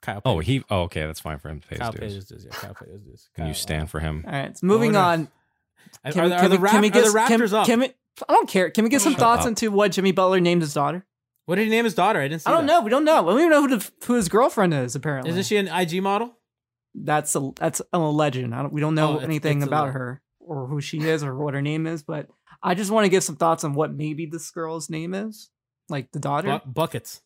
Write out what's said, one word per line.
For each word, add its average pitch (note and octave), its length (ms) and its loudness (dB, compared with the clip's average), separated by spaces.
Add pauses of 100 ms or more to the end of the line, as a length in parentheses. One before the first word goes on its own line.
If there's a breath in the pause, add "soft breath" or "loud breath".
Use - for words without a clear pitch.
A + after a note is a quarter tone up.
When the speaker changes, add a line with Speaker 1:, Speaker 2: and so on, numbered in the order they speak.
Speaker 1:
Kyle G#2 240 -10
Speaker 2:
Oh, A#2 120 2
Speaker 1:
paid D#2+ 100 -2
Speaker 2:
he, C3 240 -2
oh, F#2+ 120 0
okay, E2 240 -6
that's D#2+ 120 -10
fine D2+ 200 -10
for D2+ 100 -16
him D#2 100 -12
to - 80 -20
pay - 80 -14
his A#2 60 -8
Speaker 1:
Kyle A#2 100 -6
Speaker 2:
dues. - 100 -12
Speaker 1:
paid G#2+ 120 -10
his G2 140 -14
dues, G#2+ 180 -20
yeah, - 80 -20
Kyle G2 220 -14
paid - 160 -20
his G2 120 -20
dues. - 340 -20
Speaker 2:
And - 120 -6
you D2+ 40 -6
Speaker 1:
Kyle, C#2+ 80 -8
Speaker 2:
stand D#2 240 -4
Speaker 1:
uh, - 20 -8
Speaker 2:
for D2+ 120 -8
him. D#2 260 -6
Speaker 3:
All - 80 -12
right, C#3 240 -8
so - 80 -10
moving A3 260 4
Speaker 1:
Order. G#3 80 4
Speaker 3:
on. E3+ 300 2 (760 soft breath)
Speaker 1:
Are, D3+ 80 -6
Speaker 3:
Can F3 80 0
Speaker 1:
are E3 40 2
Speaker 3:
we, F3 40 4
Speaker 1:
the, F3+ 80 0
Speaker 3:
can F3+ 80 4
Speaker 1:
are F#3+ 60 6
Speaker 3:
we, F#3+ 60 6
Speaker 1:
the F3+ 60 4
Rap-, G3+ 100 4
Speaker 3:
can G#3 100 6
we G#3 40 4
Speaker 1:
are G#3+ 60 4
Speaker 3:
get A#3 80 6
Speaker 1:
the G#3+ 180 6
Speaker 3:
s-, A3+ 100 2
can, A3+ 120 4
Speaker 1:
Raptors G#3+ 120 2
up? G#3 140 2
Speaker 3:
can A#3 140 4
we, C4 60 2 (420)
I - 40 2
don't G4 160 6
care. F3+ 220 2
Can G#3+ 140 2
we A3+ 60 2
get C#4 100 2
some D4 140 2
Speaker 2:
Shut - 60 -2
Speaker 3:
thoughts A#3 220 4
Speaker 2:
up. B3+ 60 2
Speaker 3:
into A3 240 -2
what G3+ 180 4
Jimmy F#3 220 2
Butler F#3 260 4
named F3 240 4
his D3 100 -4
daughter? D3+ 320 -2 (420)
Speaker 1:
What E3+ 100 -2
did G#3+ 80 2
he A3 60 0
name A3+ 140 2
his G#3 100 0
daughter? F#3+ 260 2
I C#3 80 -2
didn't D#3 140 -6
see G#3+ 80 0
Speaker 3:
I - 20 4
don't D#4 140 2
Speaker 1:
that. D4 80 4
Speaker 3:
know. F4 80 6
We G#3+ 80 -2
don't C#4 140 2
know. D4+ 180 4
We E3 100 2
don't B3 80 4
even E4 100 4
know D4 120 6
who C4+ 160 2
the, - 120 -8 (140)
who A#3+ 100 2
his A3+ 140 0
girlfriend G3+ 460 2
is, B2+ 200 -2
apparently. C#3+ 360 -6
Speaker 1:
Isn't F3+ 160 -2
she G#3+ 100 0
an G3 100 0
I F3 200 -2
G E3 120 -4
model? G3+ 380 -2 (580)
Speaker 3:
That's D3+ 400 -2
a, C#3 220 -2
that's D#3+ 240 -4
an - 60 -12 (140)
allegend. D3 540 0
I B2+ 80 -6
don't, C#3+ 100 -8
we D3 100 -2
don't D#3 120 0
know D#3 180 2
Speaker 1:
Oh, - 20 0
it's, D3 100 -4
Speaker 3:
anything D3+ 340 -2
Speaker 1:
it's C#3+ 60 0
a C#3 40 -4
Speaker 3:
about D3 180 0
Speaker 1:
le- C3+ 60 -4
Speaker 3:
her B2+ 300 -8 (180)
or C#3 260 -10
who D3 160 -6
she D#3 180 -8
is D#3 240 0
or C3 120 -6
what C#3+ 180 -4
her C#3 80 -4
name D#3 240 -4
is, D#3+ 160 -8
but D3+ 260 -10 (340 soft breath)
I F3+ 120 0
just G3 160 -4
wanna G#3+ 180 4
get F#3 140 4
some D#3 140 -6
thoughts E3 280 0
on D3 80 -2
what D3 220 -2
maybe D3+ 320 -6
this E3 240 -12
girl's D#3+ 400 -8
name E3 240 -8
is, G#3+ 340 -10 (400)
like, C#3+ 240 -8
the D3 80 -10
daughter. C#3+ 440 -2
Speaker 1:
Bu-, C3+ 60 -16
buckets. - 560 -6